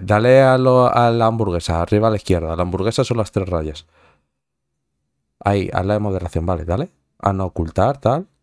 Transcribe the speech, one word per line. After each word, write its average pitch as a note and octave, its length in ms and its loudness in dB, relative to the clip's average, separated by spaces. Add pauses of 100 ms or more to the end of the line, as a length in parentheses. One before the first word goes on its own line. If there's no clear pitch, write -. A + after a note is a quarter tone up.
dale A2+ 400 4
a C3 160 4
lo, B2+ 340 4
a A#2+ 200 2
la A#2 140 2
hamburguesa, F#2 540 -2
arriba G#2 280 2
a - 20 2
la G#2+ 60 0
izquierda. E2 400 -2
La F2 60 0
hamburguesa F#2+ 420 -2
son A#2+ 140 -4
las G#2 120 -4
tres F#2+ 180 -2
rayas. D#2 380 -6 (1500)
Ahí, G2+ 340 0
a F#2 120 -2
la G2+ 100 0
de G#2 60 0
moderación, F2+ 440 -4
vale, F2 200 -4
dale. G2 260 -4 (300)
A G2+ 120 0
no F#2+ 120 -4
ocultar, F#2+ 560 -2
tal. D3+ 260 0 (160)